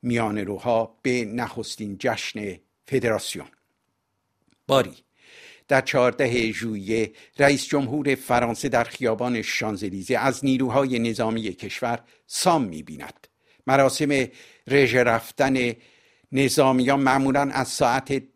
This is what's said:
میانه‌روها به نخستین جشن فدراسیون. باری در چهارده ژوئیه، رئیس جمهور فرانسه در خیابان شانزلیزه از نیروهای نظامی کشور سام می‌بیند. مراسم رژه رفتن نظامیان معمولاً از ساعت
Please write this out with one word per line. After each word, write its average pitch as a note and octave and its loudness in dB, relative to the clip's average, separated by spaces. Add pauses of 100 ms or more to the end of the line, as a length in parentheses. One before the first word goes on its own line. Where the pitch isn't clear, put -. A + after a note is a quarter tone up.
میانه‌روها A2+ -2
به B2 -2
نخستین G#2+ -8
جشن G#2 -6 (280)
فدراسیون. A2 -2 (1200)
باری B2+ 2 (760)
در C3+ 4
چهارده B2 0
ژوئیه، A2 -4 (280)
رئیس C#3+ 4
جمهور C#3 0
فرانسه A#2+ 0
در A#2 2
خیابان A#2 -2
شانزلیزه G2+ -4
از B2+ 0
نیروهای C3 2
نظامی A2+ -2
کشور G#2+ -6 (280)
سام E3 2
می‌بیند. D#2 -12 (400)
مراسم C3+ 2 (400)
رژه B2+ 4
رفتن A#2+ 2 (580)
نظامیان C3 4
معمولاً C3+ 2
از C3 -2
ساعت C3+ 0 (120)